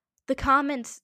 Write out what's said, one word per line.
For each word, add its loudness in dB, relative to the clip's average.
the 0
comments 0